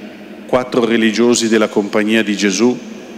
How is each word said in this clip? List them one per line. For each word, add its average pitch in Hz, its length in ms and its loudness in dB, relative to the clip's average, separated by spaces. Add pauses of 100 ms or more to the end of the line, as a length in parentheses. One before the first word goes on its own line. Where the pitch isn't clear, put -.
(480)
quattro 127 360 0
religiosi 113 680 2
della 107 180 4
Compagnia 107 560 0
di 101 120 -2
Gesù, 101 400 2 (420)